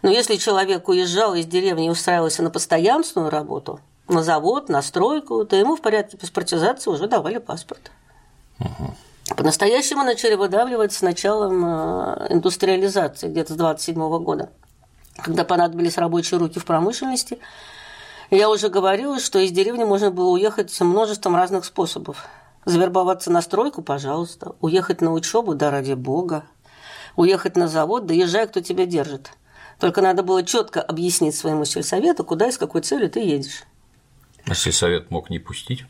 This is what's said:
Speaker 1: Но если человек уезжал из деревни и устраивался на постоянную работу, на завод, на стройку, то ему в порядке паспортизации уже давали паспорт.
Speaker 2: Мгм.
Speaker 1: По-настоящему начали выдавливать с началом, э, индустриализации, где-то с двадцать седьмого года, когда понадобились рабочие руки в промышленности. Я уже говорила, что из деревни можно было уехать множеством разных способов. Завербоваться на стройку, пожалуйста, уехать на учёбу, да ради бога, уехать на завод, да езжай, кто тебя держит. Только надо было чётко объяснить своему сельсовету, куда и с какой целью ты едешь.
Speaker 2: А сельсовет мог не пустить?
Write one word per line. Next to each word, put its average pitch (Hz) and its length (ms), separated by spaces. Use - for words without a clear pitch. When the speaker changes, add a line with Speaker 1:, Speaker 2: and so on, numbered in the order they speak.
Speaker 1:
Но - 80
если 214 280
человек 190 500
уезжал 185 480
из 165 100
деревни 175 420
и - 20
устраивался 170 520
на 165 80
постоянную 175 800
работу, 147 520
на 165 160
завод, 170 460
на 139 120
стройку, 226 640
то 208 140
ему 254 180
в - 60
порядке 208 360
паспортизации 175 720
уже 170 180
давали 214 300
паспорт. - 540
Speaker 2:
Мгм. - 360
Speaker 1:
По-настоящему 240 680
начали 233 320
выдавливать 208 580
с - 80
началом, 185 640
э, 160 640
индустриализации, 185 960
где-то 160 260
с - 40
двадцать 160 300
седьмого 165 320
года, - 300
когда 165 260
понадобились 170 540
рабочие 170 420
руки 165 200
в - 60
промышленности. 233 720
Я 208 180
уже 208 200
говорила, 202 500
что - 200
из 190 120
деревни 214 320
можно 202 280
было 180 180
уехать 196 500
множеством 202 560
разных 180 300
способов. 160 600
Завербоваться 180 680
на 170 100
стройку, 233 400
пожалуйста, 143 800
уехать 170 400
на 165 100
учёбу, 208 440
да 143 160
ради 139 220
бога, 151 520
уехать 180 400
на 175 100
завод, 160 380
да 160 80
езжай, 180 340
кто 190 140
тебя 180 240
держит. 151 460
Только 185 220
надо 185 220
было 185 200
чётко 214 380
объяснить 165 540
своему 156 280
сельсовету, 220 600
куда 175 220
и 254 40
с 247 60
какой - 240
целью 226 280
ты 233 120
едешь. 147 420
Speaker 2:
А 92 80
сельсовет 87 560
мог 82 200
не 85 100
пустить? - 500